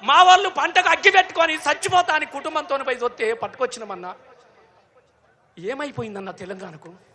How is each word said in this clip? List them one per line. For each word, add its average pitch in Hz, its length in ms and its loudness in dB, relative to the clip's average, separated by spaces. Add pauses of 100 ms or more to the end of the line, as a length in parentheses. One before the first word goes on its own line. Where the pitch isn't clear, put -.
మా 277 200 6
వాళ్ళు 370 260 6
పంటకు 349 400 0
అగ్గి 330 220 4
పెట్టుకొని 349 440 2
చచ్చిపోతా 330 600 0
అని 302 120 -2
కుటుంబంతో 294 520 -6
పోయి 254 260 -4
వస్తే 226 280 -2
పట్టుకొచ్చినామన్నా. 208 800 -8 (1400)
ఏమైపోయిందన్న 220 720 -8
తెలంగాణకు? 180 640 -16 (220)